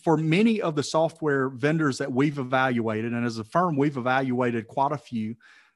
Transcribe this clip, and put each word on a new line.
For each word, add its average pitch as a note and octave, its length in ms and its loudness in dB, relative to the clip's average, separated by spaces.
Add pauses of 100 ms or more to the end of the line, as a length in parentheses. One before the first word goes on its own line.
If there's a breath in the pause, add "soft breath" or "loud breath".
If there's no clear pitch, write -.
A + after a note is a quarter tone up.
for E3 120 4
many F#3+ 460 2
of E3 140 -2
the D3 80 0
software D3+ 640 0
vendors C#3+ 480 0
that C#3 140 -4
we've C#3 260 0
evaluated, B2 720 0
and A#2+ 140 -2
as A2+ 140 -4
a A2 40 -6
firm, E3+ 320 0
we've C#3 220 0
evaluated B2 680 0
quite C#3 240 0
a D3 60 -4
few, A2 380 -8 (400 soft breath)